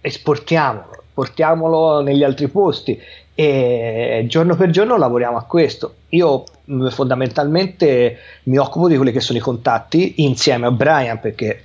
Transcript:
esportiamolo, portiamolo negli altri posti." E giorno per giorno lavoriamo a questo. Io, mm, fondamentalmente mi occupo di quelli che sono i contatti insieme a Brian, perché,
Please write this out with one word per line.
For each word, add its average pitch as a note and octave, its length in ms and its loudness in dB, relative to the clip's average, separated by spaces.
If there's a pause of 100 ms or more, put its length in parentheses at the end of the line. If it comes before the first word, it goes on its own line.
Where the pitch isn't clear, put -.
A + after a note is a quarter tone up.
esportiamolo, C3+ 1000 -4 (120)
portiamolo D#3+ 880 0
negli C#3 240 2
altri C#3 240 0
posti." F3+ 500 -2 (400)
E A#2+ 880 0
giorno E3 280 0
per F3+ 140 2
giorno G#3+ 260 2
lavoriamo A#2+ 400 0
a A2+ 60 -6
questo. - 540 -2 (140)
Io, D3+ 340 2 (260)
mm, C3 180 -2
fondamentalmente C3 1300 0 (280)
mi C3 120 0
occupo E3+ 320 2
di D#3+ 80 4
quelli C3 160 2
che A#2+ 80 0
sono A#2+ 160 -2
i A2 60 -4
contatti C#3 840 -2
insieme B2 400 0
a A#2+ 60 2
Brian, B2+ 500 0
perché, G#2+ 440 -6